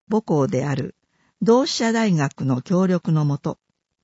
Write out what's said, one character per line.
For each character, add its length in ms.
母 140
校 240
で 200
あ 80
る 200
同 240
志 80
社 180
大 220
学 300
の 180
協 240
力 260
の 120
も 140
と、 200